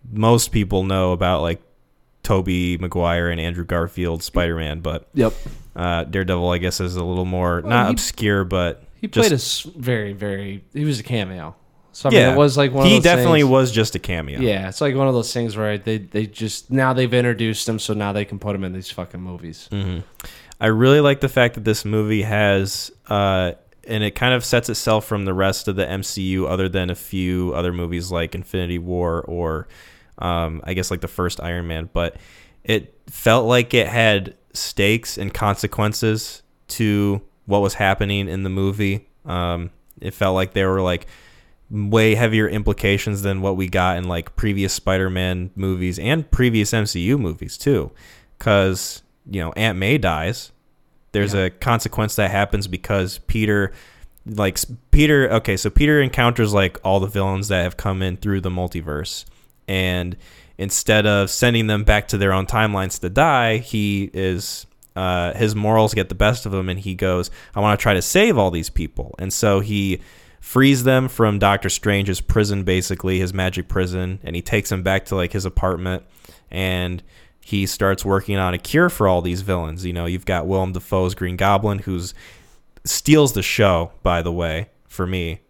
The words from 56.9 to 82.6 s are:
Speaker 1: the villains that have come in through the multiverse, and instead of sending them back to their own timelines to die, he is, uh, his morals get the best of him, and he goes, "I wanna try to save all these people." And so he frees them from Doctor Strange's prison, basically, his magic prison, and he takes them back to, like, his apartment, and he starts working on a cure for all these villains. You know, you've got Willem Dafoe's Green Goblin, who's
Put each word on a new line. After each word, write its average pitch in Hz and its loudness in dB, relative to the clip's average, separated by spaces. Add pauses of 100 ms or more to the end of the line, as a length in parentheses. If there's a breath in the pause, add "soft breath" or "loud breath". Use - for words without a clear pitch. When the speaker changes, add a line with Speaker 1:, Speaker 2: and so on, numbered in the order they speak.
Speaker 1:
the 95 0
villains 98 -2
that 95 0
have 90 -4
come 95 -4
in 90 -4
through 98 -2
the 90 -4
multiverse, 82 -6 (420 soft breath)
and 90 -2 (420 soft breath)
instead 107 0
of 101 2
sending 117 2
them 104 0
back 104 4
to 110 -2
their 98 2
own 95 0
timelines 101 -2
to 90 -4
die, 123 2
he 104 -2
is, 92 -4 (280)
uh, 90 -2
his 107 0
morals 107 4
get 95 -2
the 95 -6
best 107 2
of 98 -4
him, 92 -2
and 92 -4
he 98 -6
goes, 90 0 (240 loud breath)
"I 104 -2
wanna 104 4
try 107 2
to 90 2
save 190 4
all 95 4
these 82 -4
people." 71 -6
And 95 -6
so 98 2
he 98 -2 (400 loud breath)
frees 131 4
them 131 4
from 107 2
Doctor 101 4
Strange's 98 0
prison, 101 0
basically, 92 0
his 92 -2
magic 92 -2
prison, 92 -4
and 85 -8
he 87 -4
takes - -2
them 92 -4
back 95 0
to, - -4
like, 90 -2
his 95 -4
apartment, 92 -2 (480 soft breath)
and 90 -4 (400 soft breath)
he 98 -2
starts 98 0
working 98 0
on 92 0
a 90 -4
cure 170 2
for 107 2
all 90 4
these 87 -4
villains. 90 -4
You 87 -6
know, 87 -4
you've 90 -4
got 87 -2
Willem 95 0
Dafoe's 92 -2
Green 90 -6
Goblin, 101 2
who's 90 -6 (720 loud breath)